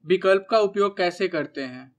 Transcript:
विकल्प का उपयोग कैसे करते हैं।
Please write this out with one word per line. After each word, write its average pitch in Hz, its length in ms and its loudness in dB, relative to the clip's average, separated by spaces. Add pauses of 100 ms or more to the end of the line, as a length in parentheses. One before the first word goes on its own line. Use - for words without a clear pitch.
विकल्प 190 460 2
का 226 100 4
उपयोग 202 360 0
कैसे 180 320 -2
करते 147 340 -6
हैं। 127 360 -16